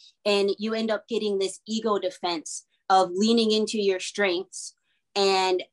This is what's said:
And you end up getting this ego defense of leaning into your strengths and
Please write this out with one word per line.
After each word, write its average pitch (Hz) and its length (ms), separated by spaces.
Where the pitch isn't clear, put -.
And 202 360
you 220 160
end 226 160
up 208 160
getting 208 320
this 190 280
ego 220 300
defense 180 680
of 190 220
leaning 220 400
into 214 300
your 190 180
strengths - 760
and 190 580